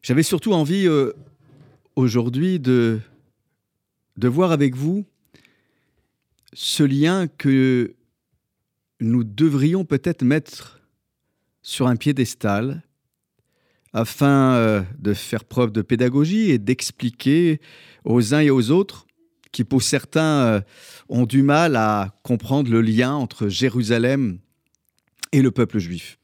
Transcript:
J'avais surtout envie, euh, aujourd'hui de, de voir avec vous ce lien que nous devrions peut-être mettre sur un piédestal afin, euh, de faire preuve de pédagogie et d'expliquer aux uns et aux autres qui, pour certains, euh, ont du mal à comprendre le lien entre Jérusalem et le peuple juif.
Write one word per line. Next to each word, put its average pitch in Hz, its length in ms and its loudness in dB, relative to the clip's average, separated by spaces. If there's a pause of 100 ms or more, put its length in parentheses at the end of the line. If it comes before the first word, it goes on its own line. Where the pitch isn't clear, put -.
J'avais 135 200 2
surtout 190 300 0
envie, 175 340 0
euh, 143 240 2 (840)
aujourd'hui 127 640 0
de, 117 400 2 (1120)
de 120 140 -2
voir 165 240 2
avec 143 200 2
vous 170 320 -4 (1500)
ce - 300 -4
lien 156 440 0
que 131 680 0 (1040)
nous 113 240 0
devrions 147 640 0
peut-être 151 380 -4
mettre - 580 -4 (800)
sur - 240 -6
un 123 120 0
piédestal 131 840 -2 (1120)
afin, 131 640 2
euh, 110 260 2 (160)
de 104 160 -2
faire - 320 -8
preuve 120 260 -2
de 104 120 -2
pédagogie 143 680 0
et 131 80 4
d'expliquer 131 1040 -2 (440)
aux 117 280 2
uns 151 60 2
et 147 100 4
aux 127 220 2
autres 190 340 -2 (460)
qui, 127 120 -4
pour 131 200 0
certains, 151 640 0
euh, 104 140 2 (480)
ont 120 180 0
du 135 160 2
mal 147 320 2
à 104 480 -2
comprendre 127 480 -2
le 113 100 4
lien 117 320 0
entre 117 360 -6
Jérusalem 120 880 -2 (920)
et 139 120 4
le 123 80 4
peuple 110 260 -2
juif. 87 460 -8